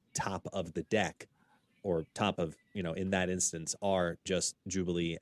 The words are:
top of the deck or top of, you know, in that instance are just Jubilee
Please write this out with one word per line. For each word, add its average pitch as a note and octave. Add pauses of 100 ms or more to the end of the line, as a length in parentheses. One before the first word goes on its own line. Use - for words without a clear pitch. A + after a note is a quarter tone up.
(120)
top -
of F2
the -
deck G2 (580)
or E2+ (100)
top G#2
of, D#2+ (180)
you G#2
know, E2
in F#2+
that F#2
instance E2+
are F2+
just F2+ (100)
Jubilee F2